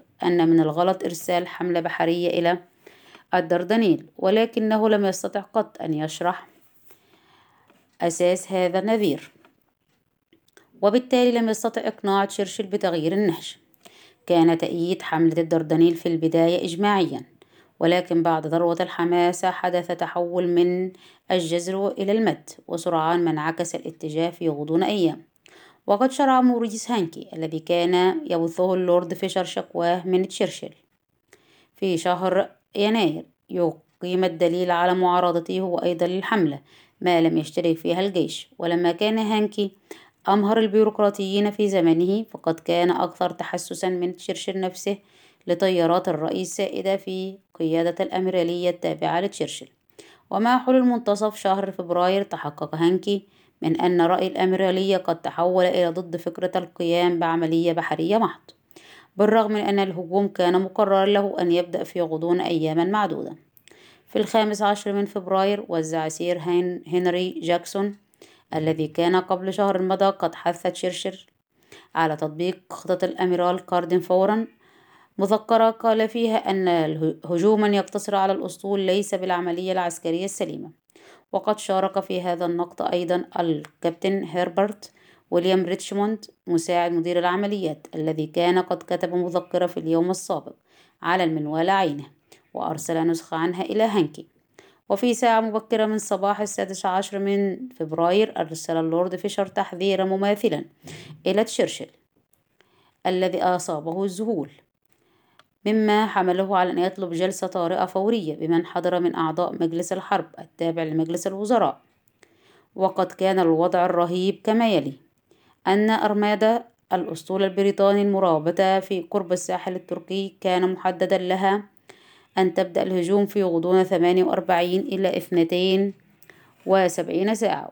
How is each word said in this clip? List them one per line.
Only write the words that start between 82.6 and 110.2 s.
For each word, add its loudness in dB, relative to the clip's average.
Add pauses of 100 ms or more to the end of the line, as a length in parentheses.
أيضًا 0 (140)
الكابتن -2
هيربرت -4 (400)
ويليام 2
ريتشموند، -4 (220)
مساعد 0
مدير 0
العمليات، -2
الذي -2
كان 2
قد -2
كتب -4
مذكرة -2
في -4
اليوم 0
السابق -6 (480)
على 0
المنوال -2
عينه، 0 (500)
وأرسل -4
نسخة -4
عنها -2
إلى -2
هانكي. 0 (640)
وفي 0
ساعة 2
مبكرة -2
من 0
صباح -2
السادس -6
عشر -2
من -2
فبراير، 0
أرسل -4
اللورد 0
فيشر -4
تحذيرا -2
مماثلًا 0 (600)
إلى 2
تشرشل، -4 (1160)
الذي 0
أصابه -2
الذهول، -4 (1160)
مما 2
حمله 0
على 2
أن -2
يطلب -4
جلسة -2
طارئة -2
فورية -2
بمن 0
حضر -2
من 0
أعضاء -2
مجلس -4
الحرب -2 (140)